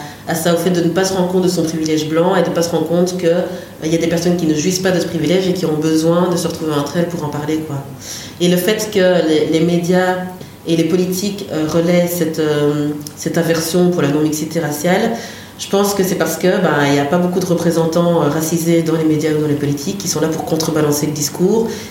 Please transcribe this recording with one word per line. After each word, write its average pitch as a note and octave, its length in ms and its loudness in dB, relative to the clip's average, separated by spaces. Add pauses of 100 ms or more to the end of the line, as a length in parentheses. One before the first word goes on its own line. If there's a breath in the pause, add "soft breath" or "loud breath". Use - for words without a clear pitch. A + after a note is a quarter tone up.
(300 loud breath)
à E3+ 40 -2
ça, E3+ 180 0
au E3 40 2
fait E3+ 140 0
de F3 100 2
ne D#3+ 80 2
pas F#3 160 2
se F#3 80 -2
rendre F3 160 0
compte F#3 160 2
de F3+ 40 4
son E3 140 0
privilège D#3 460 -2
blanc E3+ 260 2
et F3 80 2
de F3 60 0
ne E3+ 60 -4
pas E3+ 80 0
se E3 80 -2
rendre D#3+ 180 0
compte F3+ 300 0
que, - 100 -2
euh, F3 140 2 (420 loud breath)
il D#3+ 80 0
y - 20 2
a E3 40 0
des E3 100 0
personnes E3+ 280 0
qui E3 100 -2
ne D#3 80 2
jouissent E3+ 260 0
pas F#3+ 100 2
de E3+ 80 2
ce D#3+ 80 0
privilège E3+ 400 0
et F3 60 2
qui D#3+ 120 -2
ont D3+ 120 0
besoin D#3+ 520 2
de E3+ 80 0
se E3 120 -2
retrouver D#3 240 -4
entre C#3+ 240 -2
elles E3+ 100 0
pour E3 180 -6
en D3 40 -4
parler, D3+ 300 -4
quoi. D3+ 180 -6 (640 loud breath)
Et F3 80 4
le F3+ 80 4
fait G#3+ 360 0
que F3+ 360 4
les, D3+ 180 4
les D#3+ 180 2
médias F3+ 520 2 (500 loud breath)
et E3 100 2
les D#3+ 80 2
politiques, F#3 680 -2
euh, D#3 160 -2
relaient F3 400 2
cette, D#3+ 320 -2
euh, D3 480 2 (260)
cette E3 240 -4
aversion E3 520 2
pour E3+ 120 0
la C#3 60 2
non-mixité D3+ 500 0
raciale, F3 540 0 (440 loud breath)
je - 120 -10
pense G3+ 260 2
que F#3+ 80 0
c'est F3+ 140 0
parce - 200 -2
que, F#3 120 0
ben, E3 380 2
il C#3 80 2
n'y C#3+ 40 4
a C#3+ 60 2
pas F3 140 0
beaucoup F3+ 200 0
de F3+ 80 0
représentants, E3 800 2
euh, C#3+ 40 2
racisés E3 540 2
dans D#3+ 140 0
les D#3+ 80 0
médias D#3 340 2
ou - 20 2
dans D3+ 80 0
les C#3+ 60 2
politiques C#3+ 440 -2
qui - 100 -6
sont D#3 120 -2
là D#3+ 60 2
pour D#3+ 200 -4
contrebalancer D3+ 600 0
le D3 60 -2
discours G#3+ 560 0 (220 loud breath)